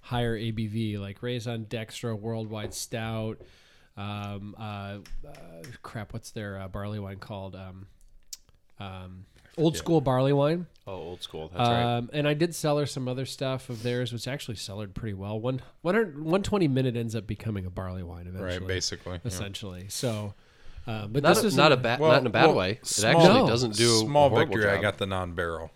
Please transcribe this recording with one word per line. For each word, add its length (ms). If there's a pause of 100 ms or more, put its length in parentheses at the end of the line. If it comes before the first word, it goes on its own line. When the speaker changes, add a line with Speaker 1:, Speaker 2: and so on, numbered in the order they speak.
Speaker 1:
higher 360
A 140
B 160
V, 320
like 240
Raison 460
d'Extra, 500
Worldwide 560
Stout, 640 (560)
um, 640
uh, 400 (280)
uh, 40 (540)
crap, 280
what's 200
their, 280
uh, 60
barley 320
wine 200
called? 360
Um, 320 (920)
um, 460 (300)
Old 180
Speaker 2:
Yeah. 40
Speaker 1:
School 220
barley 320
wine. 340 (220)
Speaker 3:
Oh, 60
Old 280
School. 320
That's 140
right. 300
Speaker 1:
Um, 140
and 160
I 60
did 200
cellar 320
some 220
other 180
stuff 440
of 120
theirs, 300
which 160
actually 280
cellared 380
pretty 200
well. 260
One, 220 (200)
one 120
hundred, 280
one 200
twenty 260
minute 280
ends 180
up 140
becoming 360
a 60
barley 320
wine 240
eventually. 320
Speaker 2:
Right, 80
basically, 480
yeah. 100
Speaker 1:
Essentially. 640
So, 460 (520)
uh, 200
but 160
Speaker 3:
Not 140
Speaker 1:
this 80
Speaker 3:
a, 40
Speaker 1:
is 80
Speaker 3:
not 160
a 40
ba-, 220
Speaker 2:
Well, 140
Speaker 3:
not 80
in 60
a 40
bad 180
Speaker 2:
well, 80
Speaker 3:
way. 160
It 140
Speaker 2:
small, 240 (120)
Speaker 3:
actually 180
Speaker 1:
No. 80
Speaker 3:
doesn't 280
do 200
a 40
Speaker 2:
small 280
Speaker 3:
horrible 240
Speaker 2:
victory. 180
I 40
Speaker 3:
job. 80
Speaker 2:
got 160
the 80
non-barrel. 680